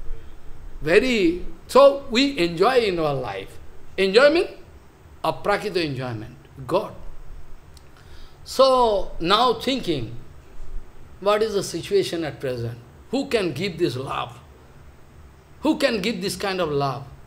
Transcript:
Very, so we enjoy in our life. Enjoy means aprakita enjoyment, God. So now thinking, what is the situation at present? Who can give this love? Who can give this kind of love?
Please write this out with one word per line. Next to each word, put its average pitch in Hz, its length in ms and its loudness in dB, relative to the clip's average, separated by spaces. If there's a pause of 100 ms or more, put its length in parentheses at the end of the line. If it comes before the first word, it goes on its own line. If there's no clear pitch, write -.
(800)
Very, 180 640 4 (220)
so 277 440 8
we 277 280 2
enjoy 175 400 4
in 196 200 2
our 156 140 2
life. 104 460 -6 (400)
Enjoy 196 320 6
means 339 180 2 (720)
aprakita 180 640 -2
enjoyment, 123 520 -8 (300)
God. 185 280 -2 (1500)
So 247 760 4
now 214 340 4
thinking, 165 640 -4 (1040)
what 208 220 2
is 220 120 -2
the 196 80 0
situation 175 640 -2
at 135 160 -8
present? 117 380 -6 (320)
Who 269 180 -2
can 180 240 0
give 160 260 -6
this 151 180 0
love? 135 420 -8 (1200)
Who 302 160 0
can 240 220 0
give 185 220 -4
this 185 140 -4
kind 190 240 -4
of 165 100 0
love? 139 340 -2 (220)